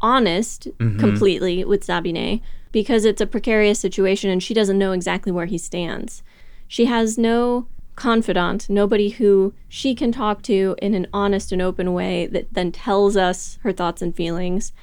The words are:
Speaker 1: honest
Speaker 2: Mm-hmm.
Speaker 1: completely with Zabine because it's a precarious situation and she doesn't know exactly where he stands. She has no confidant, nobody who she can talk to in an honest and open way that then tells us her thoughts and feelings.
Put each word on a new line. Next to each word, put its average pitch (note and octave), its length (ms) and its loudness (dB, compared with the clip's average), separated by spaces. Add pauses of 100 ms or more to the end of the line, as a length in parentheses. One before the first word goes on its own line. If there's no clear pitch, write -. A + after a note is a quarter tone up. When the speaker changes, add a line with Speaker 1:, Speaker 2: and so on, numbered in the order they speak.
Speaker 1:
honest A3 680 0 (100)
Speaker 2:
Mm-hmm. A2+ 200 0
Speaker 1:
completely F#3+ 640 2
with G3+ 220 0
Zabine E3+ 540 -2 (320)
because G#3 320 2
it's G#3+ 160 2
a G#3+ 60 0
precarious G#3+ 520 2
situation F#3+ 520 0
and F#3 120 0
she A3 120 -4
doesn't G3 240 2
know F#3+ 140 2
exactly F#3 400 -2
where F3 140 -2
he F3 120 -4
stands. - 640 -8 (440)
She - 180 2
has A3+ 340 2
no A#3+ 480 2 (300)
confidant, G3+ 760 0
nobody G3+ 400 4
who G3+ 420 4 (160)
she C4+ 260 -2
can A#3+ 180 0
talk G#3+ 300 -2
to F#3+ 380 2
in G#3 140 0
an F#3 180 0
honest G3+ 400 0
and F3+ 100 0
open F3+ 300 -2
way F3 340 -2
that - 280 -4
then F3+ 180 -2
tells G3+ 440 2
us F3+ 460 0
her G3 100 0
thoughts F3 300 -4
and E3+ 120 -2
feelings. F3+ 580 -2 (100)